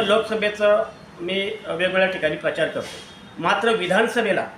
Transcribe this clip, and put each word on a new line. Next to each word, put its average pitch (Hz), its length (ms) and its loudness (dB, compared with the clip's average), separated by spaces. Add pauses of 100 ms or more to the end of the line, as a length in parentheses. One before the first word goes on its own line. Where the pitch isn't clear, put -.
लोकसभेचं 208 760 2 (360)
मी, 196 320 -2 (160)
अ, 170 40 -6
वेगवेगळ्या 185 360 2
ठिकाणी 160 280 -2
प्रचार 160 320 -2
करतो, 120 200 -6 (520)
मात्र 202 300 2
विधानसभेला 196 800 2 (100)